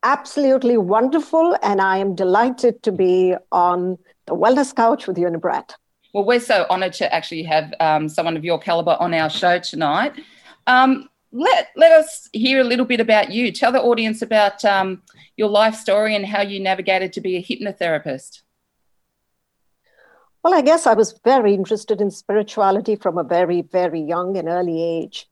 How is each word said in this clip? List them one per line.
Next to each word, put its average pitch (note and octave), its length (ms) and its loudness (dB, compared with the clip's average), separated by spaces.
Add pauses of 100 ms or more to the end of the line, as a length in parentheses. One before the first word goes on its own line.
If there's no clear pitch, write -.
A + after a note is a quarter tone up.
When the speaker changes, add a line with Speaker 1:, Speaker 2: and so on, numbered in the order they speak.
Speaker 1:
absolutely C4 720 0
wonderful, C4 840 2
and G3+ 180 0
I F#3+ 160 2
am G3 180 -2
delighted A3+ 720 0
to G#3+ 80 -2
be F#3 420 2 (160)
on F3+ 480 0 (280)
the - 80 -4
Wellness B3+ 420 0
Couch A3+ 300 0
with F#3 100 -6
Unibrat. E3 580 -4 (400)
Speaker 2:
Well, G3+ 100 0
we're A#3+ 140 2
so A3 320 0
honoured F#3 240 -2
to - 180 -4
actually D#3+ 320 -6
have, D#3 360 -2
um, D#3 280 0
someone E3 280 -4
of D#3 80 -8
your E3+ 140 -2
calibre E3+ 420 0
on E3+ 140 -2
our D#3+ 160 0
show F3+ 280 0
tonight. F3 540 -2 (540)
Um, C4 420 4 (240)
let, D#4+ 440 0
let E4 160 8
us D#4 400 2
hear C4 280 2
a B3+ 40 6
little B3 220 0
bit A#3+ 140 0
about G#3+ 320 2
you. A3+ 200 -2
Tell B3 200 0
the B3+ 100 2
audience A3+ 400 0
about, G#3+ 420 0
um, F#3+ 380 0 (340)
your G#3+ 120 -2
life A3 260 0
story G#3+ 420 -2
and G3+ 80 -4
how G3+ 180 -4
you G3+ 180 -6
navigated F#3+ 520 -2
to F#3+ 80 -10
be F#3 160 -6
a F3 60 -6
hypnotherapist. D#3+ 1000 -8 (2000)
Speaker 1:
Well, F4+ 120 2
I D#4 80 2
guess D#4+ 240 2
I - 80 4
was G#3 300 0
very A3+ 300 4
interested G3+ 460 -4
in G3+ 100 0
spirituality G3+ 840 -2
from F3 220 -4
a E3 60 -4
very, F3 380 0
very E3+ 380 -4
young F3 360 -4
and E3 120 -6
early E3+ 340 -4
age. E3 500 -8